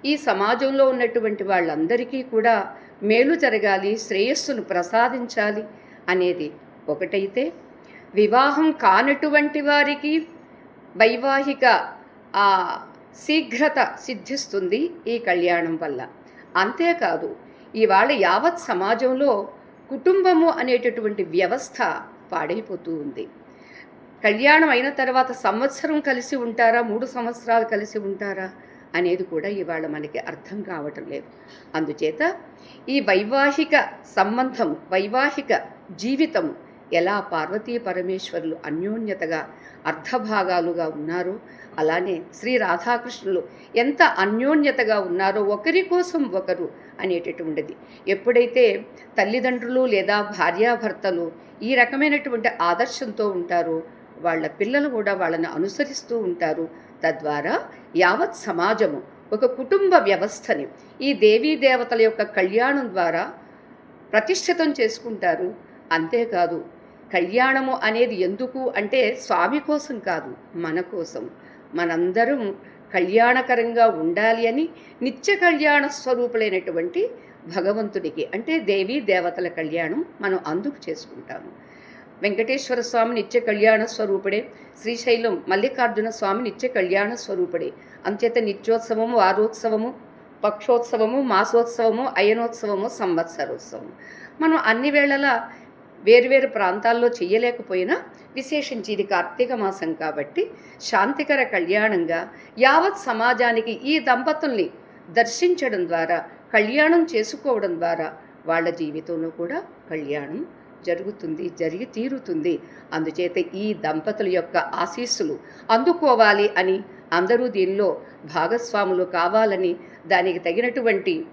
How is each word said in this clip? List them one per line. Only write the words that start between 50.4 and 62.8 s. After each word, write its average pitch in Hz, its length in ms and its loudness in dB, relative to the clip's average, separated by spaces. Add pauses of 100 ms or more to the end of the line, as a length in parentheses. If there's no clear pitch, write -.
ఈ 247 120 0
రకమైనటువంటి 254 760 0 (100)
ఆదర్శంతో 208 680 -2
ఉంటారో 170 540 -2 (360)
వాళ్ళ 165 280 -2
పిల్లలు 262 420 -2
కూడా 208 260 -2
వాళ్ళని 165 320 -2
అనుసరిస్తూ 233 720 -4
ఉంటారు. 170 500 -4 (360)
తద్వారా 156 600 -2 (320)
యావత్ 190 400 2
సమాజము 180 680 0 (300)
ఒక 214 140 2
కుటుంబ 359 480 2
వ్యవస్థని 196 720 2 (360)
ఈ 277 100 0
దేవీ 226 440 4
దేవతల 247 460 2
యొక్క 220 200 2
కళ్యాణం 226 680 0